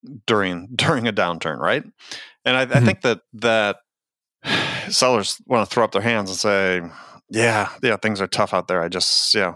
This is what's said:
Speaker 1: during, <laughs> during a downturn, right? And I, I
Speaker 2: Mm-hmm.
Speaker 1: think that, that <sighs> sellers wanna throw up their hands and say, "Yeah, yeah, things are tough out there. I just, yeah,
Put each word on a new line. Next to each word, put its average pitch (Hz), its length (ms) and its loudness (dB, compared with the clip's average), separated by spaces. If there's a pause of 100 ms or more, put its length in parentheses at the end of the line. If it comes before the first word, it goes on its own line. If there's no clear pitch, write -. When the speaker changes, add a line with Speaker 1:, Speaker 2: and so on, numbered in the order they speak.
(280)
Speaker 1:
during, 95 440 0
<laughs> 120 40 -12
during 120 320 0
a 107 60 0
downturn, 85 460 -2
right? 101 240 0 (600)
And 127 120 2
I, 131 60 2
I - 20 -2
Speaker 2:
Mm-hmm. 127 200 4
Speaker 1:
think - 160 2
that, 117 200 0 (120)
that 110 440 2 (640)
<sighs> - 480 -4
sellers 123 560 0
wanna 113 180 2
throw - 200 0
up 107 80 -2
their 98 80 0
hands 107 280 0
and 92 80 -6
say, 98 440 2 (480)
"Yeah, 110 400 0 (120)
yeah, 117 160 2
things 107 240 -2
are 92 60 -2
tough - 260 0
out 90 140 -2
there. 92 140 0
I 85 80 -2
just, - 440 0
yeah, 196 220 2